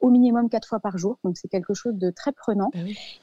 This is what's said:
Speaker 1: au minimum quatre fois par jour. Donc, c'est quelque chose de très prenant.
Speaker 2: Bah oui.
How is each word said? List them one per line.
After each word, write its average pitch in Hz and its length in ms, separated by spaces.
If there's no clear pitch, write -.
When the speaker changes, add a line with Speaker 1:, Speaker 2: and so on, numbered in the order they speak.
Speaker 1:
au 254 80
minimum 240 400
quatre 220 200
fois 220 120
par 196 160
jour. 196 260
Donc, 175 140
c'est - 120
quelque 190 260
chose 226 220
de 180 120
très 269 240
prenant. 208 400
Speaker 2:
Bah 175 100
oui. 202 140